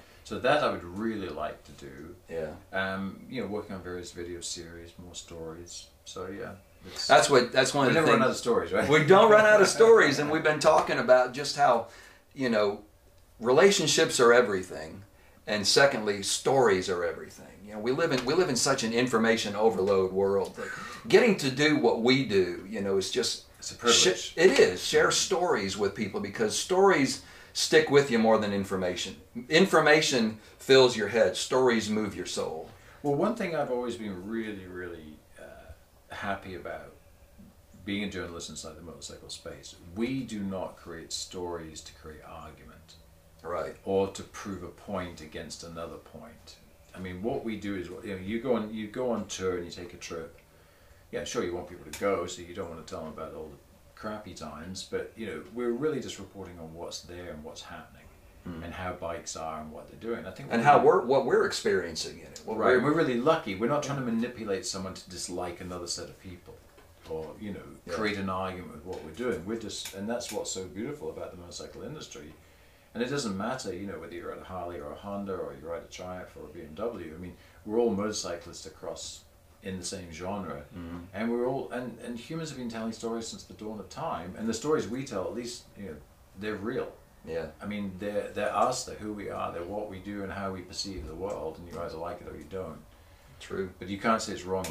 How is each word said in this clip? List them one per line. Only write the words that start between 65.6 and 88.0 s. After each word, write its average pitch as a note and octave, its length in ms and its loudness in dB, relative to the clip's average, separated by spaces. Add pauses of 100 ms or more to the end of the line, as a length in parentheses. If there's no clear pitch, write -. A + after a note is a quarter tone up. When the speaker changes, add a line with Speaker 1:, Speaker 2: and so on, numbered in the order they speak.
Speaker 1:
another F2 260 -10
set E2+ 220 -8
of - 120 -20
people, E2+ 360 -18 (520)
or, D#2 320 -8
you G#2 120 -8
know, - 80 -10 (260)
Speaker 2:
Yeah. - 80 -8
Speaker 1:
create G#2 240 -2
an F#2+ 120 -4
argument F#2 440 -6
with D2+ 100 -16
what F2+ 200 -10
we're - 80 -14
doing. A2 320 -4
We're A2+ 140 -6
just, - 360 -10
and G2+ 140 -8
that's A#2 240 -6
what's - 180 -6
so F#2+ 140 -8
beautiful F#2 460 -10
about F2+ 220 -12
the F2 60 -18
motorcycle E2+ 440 -16
industry. A2+ 500 -14 (640)
And A2 100 -4
it B2 60 -8
doesn't A#2+ 260 -4
matter, G#2+ 380 -6
you G2 120 -10
know, F2 140 -10
whether E2+ 140 -14
you're E2+ 180 -10
at - 60 -12
a D#2 60 -16
Harley F2 360 -10
or D2 120 -12
a D2+ 40 -14
Honda, G2+ 380 -6
or D#2 260 -6
you D#2 80 -14
ride E2+ 140 -8
a - 100 -18
Triumph F2+ 440 -12
or D2+ 100 -16
a - 20 -14
B F2 140 -16
M D2+ 120 -16
W. F2+ 400 -8
I E2+ 40 -16
mean, F2+ 180 -14 (300)
we're G#2+ 120 -2
all A#2 140 4
motorcyclists F#2+ 760 -6
across - 580 -14 (380)
in F#2+ 160 -8
the F2+ 60 -10
same F2+ 260 -10
genre, E2+ 520 -8 (120)
Speaker 2:
Mm-hmm. F2 240 -10 (140)
Speaker 1:
and A2 180 -4
we're A#2+ 160 0
all, C3 240 -4
and, A#2+ 300 -8
and A#2+ 180 -10
humans D#3+ 300 -8
have C3+ 100 -12
been A#2+ 120 -8
telling A2+ 220 -6
stories A2+ 360 -6
since G2+ 160 -14
the - 80 -20
dawn G#2+ 260 -10
of F#2+ 120 -14
time, F#2 480 -8
and A2 100 -4
the A2 60 0
stories C#3 340 -2
we B2+ 160 -6
tell, F#2 220 -6
at F2+ 80 -6
least, A#2 300 -10 (140)
you G2+ 60 -12
know, D#2 120 -12 (420)
they're G#2+ 180 -6
real. A2 340 -6 (360)
Speaker 2:
Yeah. D#2+ 220 -6 (120)
Speaker 1:
I F#2+ 60 -10
mean, G2+ 320 -6
they're, G#2 320 -4